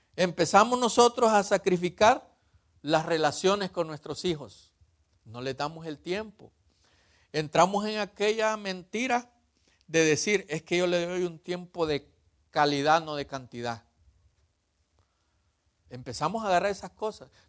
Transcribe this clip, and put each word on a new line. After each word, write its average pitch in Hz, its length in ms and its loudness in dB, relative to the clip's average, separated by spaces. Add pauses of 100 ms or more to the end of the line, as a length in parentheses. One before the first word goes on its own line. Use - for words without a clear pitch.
(160)
Empezamos 196 640 4
nosotros 240 500 4
a 208 140 4
sacrificar 196 840 2 (540)
las 156 240 2
relaciones 180 640 0
con 170 160 -4
nuestros 151 380 -12
hijos, 147 480 -8 (520)
no 113 160 -16
les 131 160 -6
damos 160 300 -8
el 151 140 -12
tiempo. 196 500 -10 (800)
Entramos 175 560 2
en 214 140 -4
aquella 214 560 -2
mentira 214 760 -4 (540)
de 160 180 2
decir, 180 440 0
"Es 156 160 -6
que 175 140 -2
yo 180 100 2
le 175 180 0
doy 180 160 -6
un 170 160 -8
tiempo 175 480 -6
de 147 240 -4 (400)
calidad, 147 500 2
no 156 140 -10
de 143 140 -8
cantidad". 120 560 -10 (2000)
Empezamos 143 520 -8
a 214 60 -6
agarrar 185 220 2
esas 196 200 -12
cosas. 208 400 -10 (180)